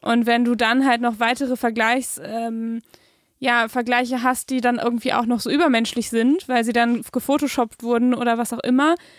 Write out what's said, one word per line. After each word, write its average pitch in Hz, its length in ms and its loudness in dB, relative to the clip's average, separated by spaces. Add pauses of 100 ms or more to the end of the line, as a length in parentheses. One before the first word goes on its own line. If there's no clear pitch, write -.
Und 233 240 0
wenn 233 200 2
du 240 100 2
dann 240 320 2
halt 240 140 2
noch 233 180 -2
weitere 247 360 -2
Vergleichs-, 233 680 -2
ähm, 226 580 -6 (580)
ja, 240 280 0
Vergleiche 247 560 -2
hast, 254 260 -2
die 254 120 -2
dann 247 180 2
irgendwie 240 340 -2
auch 233 140 2
noch 240 120 0
so 226 120 -6
übermenschlich 240 580 2
sind, 247 400 2
weil 247 140 2
sie 233 100 -2
dann 233 380 2
gefotoshoppt 269 720 -2
wurden 240 320 2
oder 233 240 0
was 233 120 -4
auch 233 120 -8
immer, 285 320 4 (240)